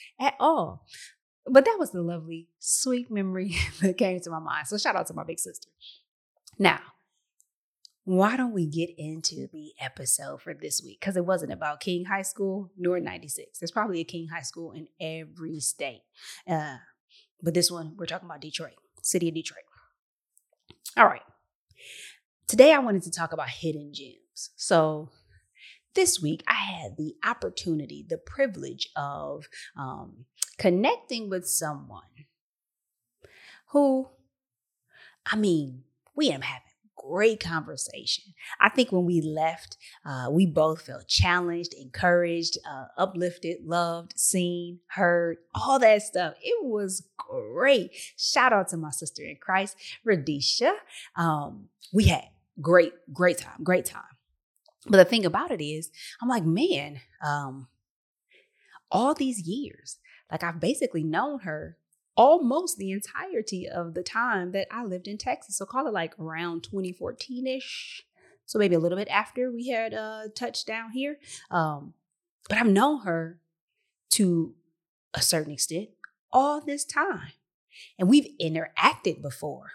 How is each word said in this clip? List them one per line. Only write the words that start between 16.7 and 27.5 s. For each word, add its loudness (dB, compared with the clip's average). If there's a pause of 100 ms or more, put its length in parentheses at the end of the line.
but -4
this 2
one, -10
we're -8
talking -10
about -16
Detroit, -12 (260)
city 0
of -2
Detroit. -10 (1300)
All 10
right. 4 (1300)
Today, 12
I 6
wanted 0
to -10
talk -4
about -4
hidden -6
gems. -16
So 0 (840)
this 2
week, -2
I 4
had -8
the -8
opportunity, -4